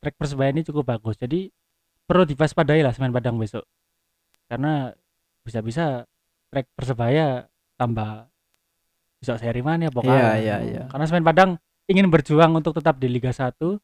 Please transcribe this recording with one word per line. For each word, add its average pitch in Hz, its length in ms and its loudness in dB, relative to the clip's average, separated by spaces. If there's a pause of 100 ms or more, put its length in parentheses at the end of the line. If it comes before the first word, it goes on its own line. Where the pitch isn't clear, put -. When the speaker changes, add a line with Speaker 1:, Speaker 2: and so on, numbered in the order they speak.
Speaker 1:
track 147 160 -8
Persebaya 139 320 -2
ini 160 160 -2
cukup 147 320 -4
bagus. 110 240 -6
Jadi 170 320 -6 (560)
perlu 180 160 4
diwaspadai 151 560 2
lah 127 160 0
Semen 127 160 -2
Padang 120 240 -2
besok. 110 320 -6 (800)
Karena 135 400 -2 (560)
bisa-bisa 120 640 -4 (400)
track 135 240 -4
Persebaya 123 720 0 (340)
tambah 110 480 -4 (960)
besok 117 160 -6
seri 117 240 -4
mana 165 240 0
ya, - 60 -2
pokoknya. 127 220 2
Speaker 2:
Iya, 117 200 4
iya, 107 300 0
iya. - 260 -8
Speaker 1:
Karena 147 160 -2
Semen 170 160 2
Padang 175 320 4 (320)
ingin 190 240 4
berjuang 160 480 6
untuk 151 160 -2
tetap 151 240 0
di 127 80 0
Liga 123 240 -2
satu, 156 520 -4